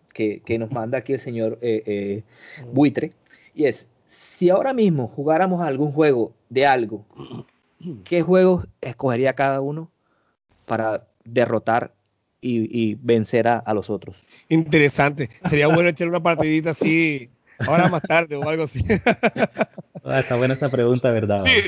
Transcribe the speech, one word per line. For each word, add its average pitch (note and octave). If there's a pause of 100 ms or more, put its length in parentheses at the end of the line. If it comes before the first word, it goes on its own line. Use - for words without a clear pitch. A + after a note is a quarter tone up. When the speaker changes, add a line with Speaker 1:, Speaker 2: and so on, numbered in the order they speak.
(120)
Speaker 1:
que, G#2+
que A2+
nos A2+
manda A#2+
aquí C3+
el C3
señor, A2+
eh, A2+
eh, G2+ (440)
Speaker 2:
Mm. A#2+
Speaker 1:
Buitre, D3 (420)
y D3+
es, - (200)
si -
ahora C4+
mismo E3+
jugáramos E3+
algún D3
juego C3+ (180)
de C3
algo, A2+ (120)
Speaker 2:
<clears throat> A#2+
Speaker 1:
¿qué E3+
juegos F#3 (140)
escogería B2+
cada C3+
uno D3+ (760)
para A2 (200)
derrotar A#2 (480)
y, A#2 (100)
y A2
vencer A#2
a, A#2
a A2
los G2+
otros? F#2 (240)
Speaker 3:
Interesante. D3 (140)
Sería D3
bueno E3+
Speaker 2:
<laughs> -
Speaker 3:
echar E3+
una E3+
partidita D#3+
así, D#3 (380)
ahora F3
más E3+
tarde D#3+
o C#3+
algo D#3+
así. C3
<laughs> A3 (1120)
Speaker 2:
Ah, C3+
está B2+
buena C3
esa C3+
pregunta, B2
¿verdad? G#2+
Speaker 3:
Sí, G2 (180)